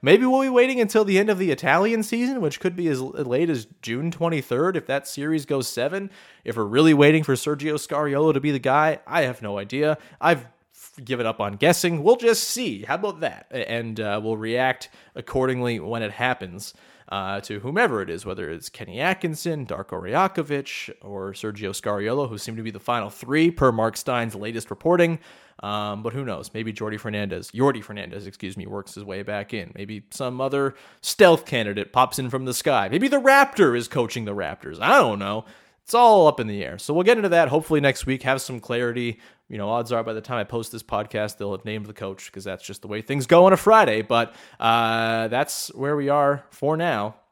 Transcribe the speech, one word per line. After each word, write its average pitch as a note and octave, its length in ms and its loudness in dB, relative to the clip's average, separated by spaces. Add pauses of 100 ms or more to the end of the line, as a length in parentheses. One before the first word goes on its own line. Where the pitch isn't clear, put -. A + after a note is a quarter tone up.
maybe G3+ 240 8
we'll C4 160 4
be C4+ 60 2
waiting B3+ 320 4
until A3 240 2
the F#3+ 160 4
end G#3 100 2
of G3+ 80 2
the F3+ 140 0
Italian F#3 500 2
season, A#3+ 380 -2
which D#3 220 -2
could F3+ 160 -2
be F3 100 -2
as C#3 120 0
l-, C3 100 -6
late C#3+ 400 0
as A#2+ 180 -2 (140)
June B2+ 280 -4
twenty-third E3 680 -2
if - 100 -6
that C#3 180 -2
series D3 400 -4
goes C3 220 -2
seven. F#3 420 -4 (360)
If A2+ 100 -6
we're A2+ 80 -2
really C#3 300 6
waiting D3+ 300 6
for C#3+ 100 2
Sergio D3 400 -2
Scariolo D3 600 0
to C3+ 60 2
be D3 120 0
the C#3 80 0
guy, D3 460 2
I D#3+ 180 0
have B2 180 -4
no G2+ 160 -6
idea. C#3+ 400 -2 (240)
I've D3+ 240 2 (280)
f-, - 300 -20
given A#2+ 220 -2
up A2+ 160 -2
on G#2 160 -4
guessing. E3+ 460 4
We'll A3 120 8
just A#3 300 2
see. D3+ 380 -6
How C3 120 -2
about F#3 240 -6
that? - 320 -6
A-, B2 180 -6
and, A2+ 300 -6
uh, G#2+ 240 -2
we'll A2 140 -2
react A#2+ 500 0 (260)
accordingly B2+ 680 -2
when A2+ 220 -6
it G#2 80 -6
happens. G2+ 640 -6 (340)
Uh, G2 320 -6
to G#2 200 -10
whomever C#3 420 -2
it F2+ 80 -6
is, F#2+ 160 -8
whether F#2+ 240 -8
it's E2 180 -12
Kenny G2+ 320 -14
Atkinson, D#3+ 680 -4
Darko F2 340 -10
Rajakovic, C#3+ 880 -4 (140)
or G2 300 -10
Sergio G2+ 360 -8
Scariolo, G#2+ 580 -4
who A2 120 -10
seem A2+ 160 -10
to A2 80 -10
be A2 80 -8
the G2 80 -12
final A2 320 -4
three D#3 400 0
per C#3 200 4
Mark A2+ 240 0
Stein's A#2 380 -4
latest G#2+ 380 -8
reporting. E3 480 2 (420)
Um, G#2 400 -4
but A2 120 -6
who C3+ 120 -6
knows? F2+ 260 -8
Maybe A2 220 -6
Jordi G#2+ 260 -8
Fernandez, G#2 520 -6
Yordi B2 320 0
Fernandez, G2 420 -12
excuse F#2+ 320 -12
me, F#2+ 80 -10
works G2+ 300 -12
his G#2 80 -12
way G2 180 -10
back G2+ 320 -8
in. F#2 220 -8
Maybe G2+ 340 -12
some B2+ 320 -6
other C3+ 320 0 (280)
stealth F3 440 6
candidate G#2 480 -4
pops B2+ 240 2
in B2+ 140 -4
from C3 140 -4
the B2+ 100 -4
sky. A2+ 340 0
Maybe F3+ 180 0
the C#4 140 2
Raptor C4 560 6
is A#2 100 -4
coaching A#2 380 -4
the G2+ 80 -6
Raptors. E2 480 -8
I F#3 160 6
don't A2+ 220 4
know. G2+ 260 -4 (380)
It's - 100 -10
all A3 320 8
up D3 140 4
in A2 80 -2
the G2+ 160 -6
air. D2+ 160 -10
So - 160 -4
we'll F3 80 2
get A3+ 140 6
into G3+ 120 0
that E3+ 200 6
hopefully D3+ 320 2
next C#3 260 0
week, C3 160 -4
have C3 180 0
some B2+ 180 -10
clarity. A#2+ 600 -4 (280)
You G#2+ 120 -10
know, G2+ 100 -4
odds A2+ 220 -2
are A#2 120 0
by A2+ 100 -6
the A2 80 -6
time A#2+ 180 -6
I G#2 40 -2
post A#2 280 -6
this A2+ 100 -12
podcast, G#2+ 560 -4
they'll G2+ 140 -6
have F#2+ 120 -8
named G#2+ 220 -8
the G#2 80 -16
coach G2 380 -12
'cause F#2+ 120 -16
that's F#2+ 220 -10
just - 160 -14
the - 60 -16
way G#2 160 -8
things C3+ 240 -4
go F3 180 4
on F#3+ 80 6
a F3 40 2
Friday. F#3+ 440 4
But, A#2 320 -2 (260)
uh, A2+ 680 0
that's A#2+ 480 -4
where C#3 200 -4
we C#3+ 140 -2
are C#3+ 400 2
for D3+ 260 -2
now. A#2+ 380 -2 (180)